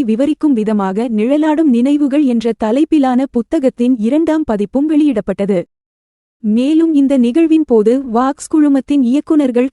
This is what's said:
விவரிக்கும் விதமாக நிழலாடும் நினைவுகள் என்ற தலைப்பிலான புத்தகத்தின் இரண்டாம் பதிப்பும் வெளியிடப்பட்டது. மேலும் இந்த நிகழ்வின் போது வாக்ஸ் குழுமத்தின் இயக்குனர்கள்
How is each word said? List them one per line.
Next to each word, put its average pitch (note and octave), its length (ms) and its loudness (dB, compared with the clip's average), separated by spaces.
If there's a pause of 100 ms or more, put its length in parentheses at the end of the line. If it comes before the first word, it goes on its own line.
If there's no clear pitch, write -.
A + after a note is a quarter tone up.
விவரிக்கும் C#4+ 480 0
விதமாக G#3 500 -2 (100)
நிழலாடும் D4+ 580 0
நினைவுகள் C#4+ 580 0
என்ற A3+ 200 -2 (100)
தலைப்பிலான C4 680 0
புத்தகத்தின் B3+ 680 -2
இரண்டாம் D#4 500 0
பதிப்பும் A3+ 400 -2
வெளியிடப்பட்டது. G#3 680 -2 (840)
மேலும் C#4+ 500 0
இந்த C#4 240 2
நிகழ்வின் D4+ 540 2
போது A3 220 2 (200)
வாக்ஸ் C4 400 -4
குழுமத்தின் C#4+ 580 2
இயக்குனர்கள் C4+ 600 0